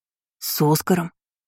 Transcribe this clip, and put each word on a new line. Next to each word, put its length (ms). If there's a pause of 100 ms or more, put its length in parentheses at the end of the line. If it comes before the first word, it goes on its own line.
(380)
«С 240
Оскаром?» 500 (360)